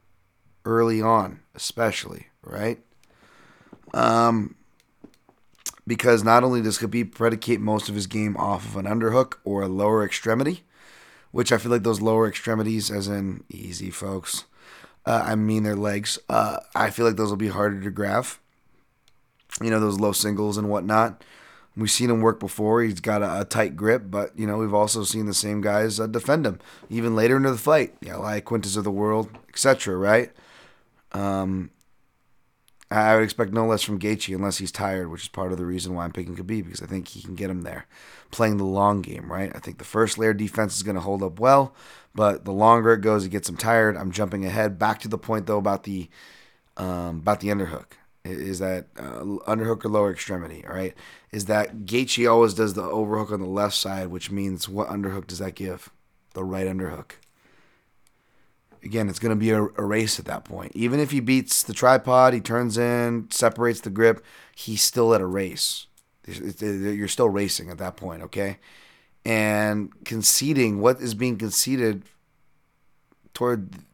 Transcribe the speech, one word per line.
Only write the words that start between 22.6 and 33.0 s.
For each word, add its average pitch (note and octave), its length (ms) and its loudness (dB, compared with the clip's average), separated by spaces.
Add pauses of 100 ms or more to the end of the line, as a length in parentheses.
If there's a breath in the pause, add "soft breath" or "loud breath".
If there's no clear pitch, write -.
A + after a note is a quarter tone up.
He's G#2+ 180 -2
got G#2 220 0
a, F#2+ 200 -2
a G2 40 -2
tight F#2+ 320 -2
grip, A2 320 2
but, G2+ 280 -4
you A2 80 -4
know, G#2 120 -2
we've A2 160 0
also G#2 300 2
seen G#2+ 220 -2
the G#2 80 -4
same G#2 280 -2
guys, G#2+ 400 0
uh, A2 60 -2
defend C3+ 380 0
him, G2 140 -2 (300 loud breath)
even A2+ 260 0
later A#2 220 6
into C3+ 140 2
the B2 60 -2
fight. D3 440 2
Yeah, F#2 160 -12
like G#2 260 -6
Quintus G2+ 320 -2
of G#2+ 80 -2
the G2+ 80 -2
world, G#2+ 380 0 (180)
et - 100 -12
cetera, C3 380 2
right? G#2 360 4 (800 soft breath)
Um, F#2+ 580 -4 (1200)
I, G#2+ 220 4